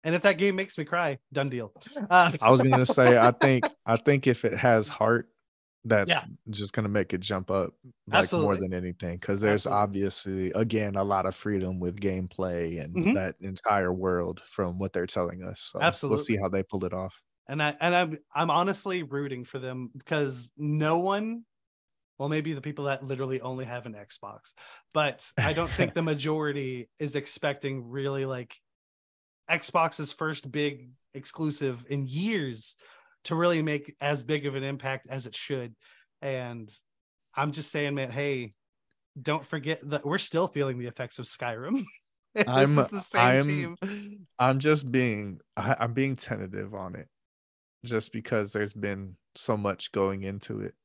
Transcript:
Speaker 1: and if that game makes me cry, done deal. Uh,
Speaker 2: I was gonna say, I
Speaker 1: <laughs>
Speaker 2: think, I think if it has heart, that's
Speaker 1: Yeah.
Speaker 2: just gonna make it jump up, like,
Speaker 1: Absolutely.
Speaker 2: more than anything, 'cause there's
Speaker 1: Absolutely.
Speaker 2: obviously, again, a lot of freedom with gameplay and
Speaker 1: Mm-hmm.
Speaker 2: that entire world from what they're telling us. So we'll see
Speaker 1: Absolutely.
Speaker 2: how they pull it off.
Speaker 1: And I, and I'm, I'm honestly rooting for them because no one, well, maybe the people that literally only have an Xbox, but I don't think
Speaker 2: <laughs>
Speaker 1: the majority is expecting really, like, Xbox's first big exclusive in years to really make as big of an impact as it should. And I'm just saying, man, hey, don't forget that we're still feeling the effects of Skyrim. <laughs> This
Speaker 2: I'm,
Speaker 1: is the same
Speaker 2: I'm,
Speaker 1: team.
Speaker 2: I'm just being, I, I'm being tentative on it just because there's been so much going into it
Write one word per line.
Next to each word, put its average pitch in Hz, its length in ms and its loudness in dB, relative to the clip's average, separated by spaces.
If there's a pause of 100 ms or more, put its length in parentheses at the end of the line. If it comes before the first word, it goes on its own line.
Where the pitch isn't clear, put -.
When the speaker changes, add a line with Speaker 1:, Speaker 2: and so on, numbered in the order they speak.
Speaker 1:
and 160 100 0
if 175 80 0
that 196 160 6
game 190 180 2
makes 196 220 -6
me 156 80 -4
cry, 160 320 0 (160)
done 139 160 0
deal. 120 240 -6 (240)
Uh, 180 340 6 (100)
Speaker 2:
I 113 100 10
was 127 100 10
gonna 127 240 6
say, 123 320 8
I 117 140 10
Speaker 1:
<laughs> - 100 0
Speaker 2:
think, 131 240 6 (220)
I 113 100 4
think 139 300 4
if 120 180 2
it 98 100 2
has 110 320 4
heart, 113 420 2 (540)
that's 107 280 4
Speaker 1:
Yeah. 147 120 2 (280)
Speaker 2:
just 104 220 -6
gonna 107 160 -2
make 101 240 0
it 92 80 -2
jump 95 300 -4
up, 95 220 -2 (340)
like, 156 140 4
Speaker 1:
Absolutely. 98 240 2
Speaker 2:
more 98 120 2
than 92 160 -4
anything, 90 460 -6
'cause 101 220 -2
there's 104 260 4
Speaker 1:
Absolutely. 101 160 4
Speaker 2:
obviously, 98 680 -2
again, 107 440 0
a 98 80 0
lot 98 220 0
of 95 100 -2
freedom 92 440 -2
with 90 200 -4
gameplay 90 840 -4
and 82 120 -10
Speaker 1:
Mm-hmm. 180 200 2
Speaker 2:
that 92 260 -2
entire 95 500 0
world 90 500 -2
from 90 380 -4
what 95 140 -4
they're 90 140 -2
telling 90 360 -4
us. 92 160 -12 (120)
So - 80 -8
we'll 151 80 4
see - 0 -
Speaker 1:
Absolutely. 139 540 0
Speaker 2:
how 95 80 0
they 95 140 0
pull 92 220 -6
it 87 80 -6
off. 92 260 -10 (280)
Speaker 1:
And 147 140 -4
I, 147 200 0
and 175 140 2
I'm, 165 220 2 (160)
I'm 165 180 0
honestly 185 520 0
rooting 135 400 -6
for 127 160 -12
them 127 380 -8
because 131 600 -2
no 151 420 2
one, 214 460 -2 (760)
well, 139 100 -2
maybe 156 240 -2
the 139 80 -8
people 147 240 -6
that 135 180 -2
literally 131 380 -4
only 127 240 -8
have 120 220 -10
an 113 60 -12
Xbox, 104 600 -16 (400)
but 151 340 -2 (100)
I 147 160 2
don't 165 180 -2
think 175 220 0
Speaker 2:
<laughs> - 20 -6
Speaker 1:
the 165 80 0
majority 143 840 -2 (100)
is 147 160 -6
expecting 139 720 -4
really, 139 360 -4
like, 123 300 -8 (960)
Xbox's 160 600 0
first 156 400 -6
big 139 380 -2 (240)
exclusive 139 760 -4
in 139 180 -2
years 143 680 -4 (480)
to 170 100 -2
really 170 260 4
make 147 400 -4
as 143 220 0
big 143 220 -2
of 135 100 -2
an 135 80 -4
impact 135 440 -6
as 127 200 -8
it 107 80 -14
should. 123 400 -6 (460)
And 123 500 -8 (640)
I'm 143 160 0
just 147 200 -8
saying, 147 240 -2
man, 131 160 -4
hey, 131 420 -4 (680)
don't 151 240 -2
forget 151 440 -4
that 143 160 -2
we're 160 120 0
still 175 300 0
feeling 135 320 -2
the 120 80 -8
effects 120 320 -10
of 120 60 -10
Skyrim. 127 640 -4
<laughs> - 40 -20 (400)
This 208 160 2
Speaker 2:
I'm, 139 300 6
Speaker 1:
is 131 100 4
the 202 100 -6
same 120 220 2
Speaker 2:
I'm, 147 580 4
Speaker 1:
team. 202 480 -10 (120)
Speaker 2:
I'm 131 200 4
just 143 320 2
being, 107 480 -2 (160)
I, 113 240 0
I'm 117 140 -2
being 135 240 -2
tentative 98 580 -8
on 95 200 -10
it - 120 -16 (760)
just 117 260 -2
because 110 400 -2
there's 104 220 -4
been 98 420 -8 (200)
so - 200 -2
much 101 380 -4
going 98 300 0
into 98 360 -8
it 101 140 -10 (120)